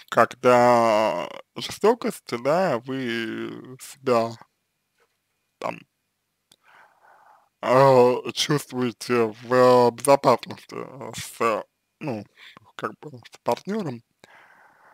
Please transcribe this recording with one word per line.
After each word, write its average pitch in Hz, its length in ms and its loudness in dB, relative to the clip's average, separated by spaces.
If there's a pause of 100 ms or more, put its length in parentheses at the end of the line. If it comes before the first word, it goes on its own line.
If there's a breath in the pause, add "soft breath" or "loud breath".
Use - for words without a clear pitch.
(100)
когда 117 1200 2 (280)
жестокость, 220 680 -4 (180)
да, 151 360 0
вы 117 1000 -8
себя 117 520 -4 (1300)
там, 58 220 -10 (1800 soft breath)
э, 123 720 4
чувствуете 123 1080 -4
в 123 500 4
безопасности 120 840 0 (420)
с, 110 460 -4 (360)
ну, 113 240 -10 (520 loud breath)
как 113 240 -10
бы 139 180 -18 (140)
с - 100 -20
партнером. 139 600 -8 (920 soft breath)